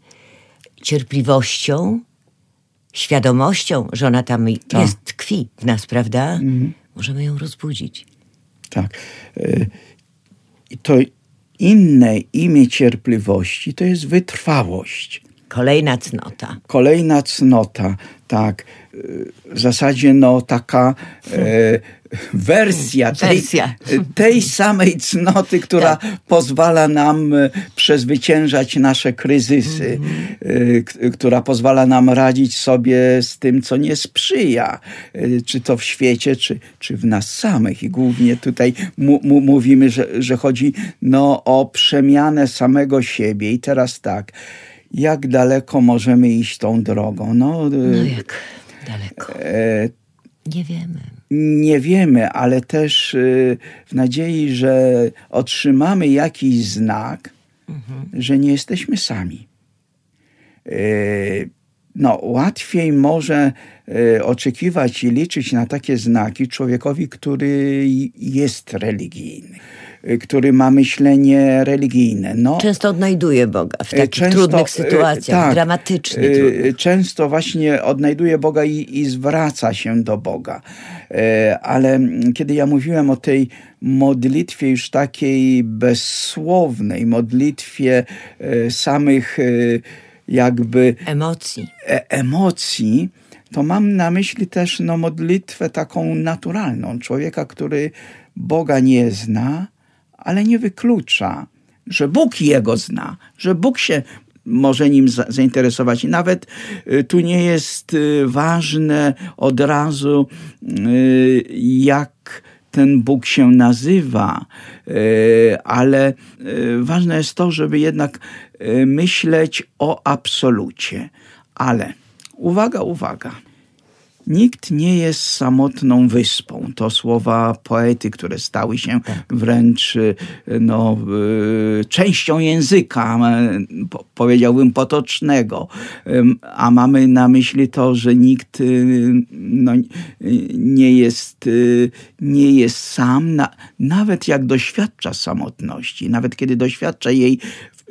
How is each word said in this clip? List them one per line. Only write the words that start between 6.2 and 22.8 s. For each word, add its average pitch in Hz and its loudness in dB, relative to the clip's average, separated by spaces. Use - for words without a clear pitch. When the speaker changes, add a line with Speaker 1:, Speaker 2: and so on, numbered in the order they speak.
Speaker 2:
Mhm. 135 -2
Speaker 1:
Możemy 135 -6
ją 147 -4
rozbudzić. - -12
Speaker 2:
Tak. 101 -6
E, - -2
i 120 -18
to - 0
inne 151 6
imię 151 4
cierpliwości 113 -2
to 185 -4
jest 175 -2
wytrwałość. 143 -4
Speaker 1:
Kolejna 135 0
cnota. 110 -12
Speaker 2:
Kolejna 151 4
cnota, 110 2
tak. 107 -2
E, - -18
w 156 -6
zasadzie, 143 2
no, 127 6
taka, 123 0
e, 110 2
wersja 135 0